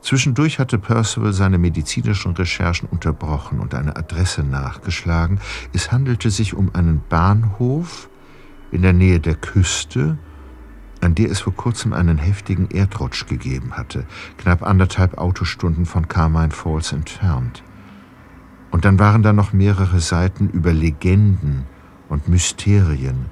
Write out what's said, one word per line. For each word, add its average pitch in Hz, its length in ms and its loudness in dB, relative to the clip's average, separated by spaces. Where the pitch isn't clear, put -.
Zwischendurch 139 540 0
hatte 123 180 0
Percival 110 540 -2
seine 95 260 2
medizinischen 87 760 -2
Recherchen 85 540 -2
unterbrochen 73 720 -4
und 58 160 -6
eine 71 220 -4
Adresse 82 480 -2
nachgeschlagen. 82 960 -2
Es - 180 -4
handelte 123 400 0
sich 101 240 -2
um 95 220 0
einen 82 320 2
Bahnhof 113 1000 0
in 87 120 -2
der 92 100 6
Nähe 90 260 6
der 80 160 0
Küste, - 800 0
an 85 160 2
der 107 120 2
es 98 120 -4
vor - 160 -4
kurzem 113 360 -4
einen 82 260 2
heftigen 92 520 0
Erdrutsch - 560 -2
gegeben 65 500 -6
hatte, 65 300 -8
knapp 90 240 0
anderthalb 95 560 2
Autostunden 87 680 -2
von 80 200 -2
Carmine 80 460 2
Falls 78 400 -4
entfernt. 71 720 -4
Und 82 140 0
dann 98 160 6
waren 104 240 6
da 107 80 6
noch 104 200 2
mehrere 95 460 4
Seiten 90 500 0
über 85 240 2
Legenden 80 920 2
und 73 200 -4
Mysterien. 78 1040 2